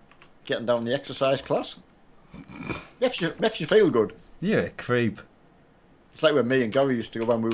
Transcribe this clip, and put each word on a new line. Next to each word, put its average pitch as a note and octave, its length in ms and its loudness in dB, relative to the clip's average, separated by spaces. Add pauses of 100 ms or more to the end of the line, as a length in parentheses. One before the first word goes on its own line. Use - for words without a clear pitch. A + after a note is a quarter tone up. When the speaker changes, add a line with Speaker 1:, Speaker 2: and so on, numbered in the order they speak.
(460)
Speaker 1:
getting A#2 200 -4
down A#2 200 0
the A#2+ 80 -2
exercise C#3 480 -2
class. - 340 -4 (1300)
Makes B3 200 -2
you, E3 180 -2
makes G#3+ 200 -2
you D#3 80 -6
feel G#3 220 6
good. A2 240 2 (260)
Speaker 2:
You're E3 260 0
a - 40 -10
creep. A#2+ 500 -2 (960)
Speaker 1:
It's - 100 -4
like D3+ 120 4
when A#2+ 120 2
me C3 160 2
and G#2+ 80 -2
Gary C3+ 240 2
used A2 180 -6
to A2+ 60 -6
go A2+ 60 -2
when A#2 160 2
we A2+ 120 0